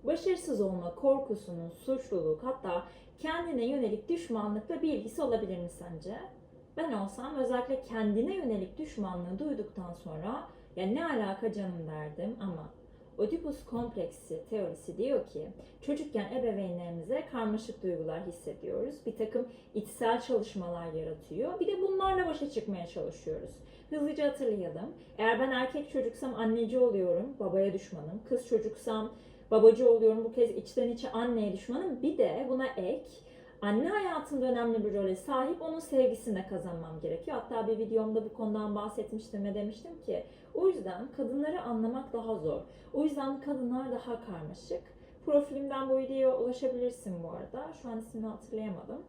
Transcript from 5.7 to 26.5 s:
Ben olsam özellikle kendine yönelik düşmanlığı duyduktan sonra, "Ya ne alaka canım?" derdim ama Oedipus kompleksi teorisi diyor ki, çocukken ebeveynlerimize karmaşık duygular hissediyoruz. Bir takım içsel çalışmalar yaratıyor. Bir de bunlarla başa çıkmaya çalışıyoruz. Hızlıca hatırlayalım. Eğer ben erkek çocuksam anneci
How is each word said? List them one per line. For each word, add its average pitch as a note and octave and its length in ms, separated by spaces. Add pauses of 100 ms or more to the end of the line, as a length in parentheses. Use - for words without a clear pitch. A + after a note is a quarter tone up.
Ben D#4 160
olsam A#3+ 440
özellikle B3+ 480
kendine A3+ 520
yönelik A3 420
düşmanlığı F#3 600
duyduktan G#3 540
sonra, F#3 560 (280)
"Ya F#3 100
ne C#4+ 200
alaka A3 460
canım?" F3+ 360
derdim D#3 540
ama D#3+ 280 (500)
Oedipus D4 440
kompleksi A3 840
teorisi F3+ 480
diyor B3+ 280
ki, - 200 (340)
çocukken C#4 560
ebeveynlerimize F3+ 960
karmaşık A3 500
duygular E3+ 440
hissediyoruz. - 680 (120)
Bir - 100
takım A3+ 320 (260)
içsel A3+ 460
çalışmalar F3 720
yaratıyor. D#3+ 680
Bir D#4+ 60
de F#4 160
bunlarla F#4+ 440
başa D4+ 240
çıkmaya F#3+ 360
çalışıyoruz. - 640 (400)
Hızlıca D4 380
hatırlayalım. G#3 680 (240)
Eğer A3 220
ben C4 100
erkek C4 400
çocuksam B3 440
anneci A3+ 440